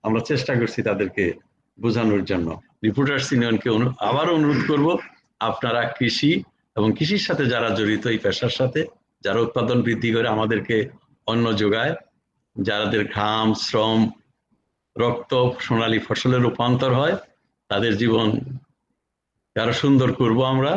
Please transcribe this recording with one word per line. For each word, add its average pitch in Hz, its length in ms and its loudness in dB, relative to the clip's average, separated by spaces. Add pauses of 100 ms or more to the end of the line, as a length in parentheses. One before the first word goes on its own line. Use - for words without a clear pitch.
আমরা 110 160 0 (100)
চেষ্টা 135 300 -2
করছি 113 280 -2
তাদেরকে 98 360 -2 (540)
বোঝানোর 110 520 0
জন্য। 87 180 0 (380)
Reporters 135 460 0
ইউনিয়নকে 120 440 0
অনু-, 127 180 0 (140)
আবারও 151 300 0
অনুরোধ 147 220 2 (100)
করব, 147 160 2 (540)
আপনারা 117 400 -2 (160)
কৃষি 127 360 0 (440)
এবং 107 200 2
কৃষির 190 300 0
সাথে 147 260 -2
যারা 117 160 0 (100)
জড়িত, 107 280 0
এই 113 180 0
পেশার 117 340 0
সাথে 131 220 0 (440)
যারা 101 220 0
উৎপাদন 120 400 0
বৃদ্ধি 117 260 0
করে 117 220 2
আমাদেরকে 110 420 0 (500)
অন্ন 117 200 2 (160)
যোগায়, 113 300 2 (640)
যাদের 104 460 0 (140)
ঘাম, 107 300 0 (180)
শ্রম, 110 360 2 (960)
রক্ত 120 360 -2 (320)
সোনালী 113 420 0
ফসলে 127 320 0
রূপান্তর 123 600 0
হয়, 160 160 0 (560)
তাদের 107 220 0 (100)
জীবন 113 240 2 (1300)
আরো 113 260 0
সুন্দর 135 260 4 (120)
করব 117 180 2 (140)
আমরা। 135 240 0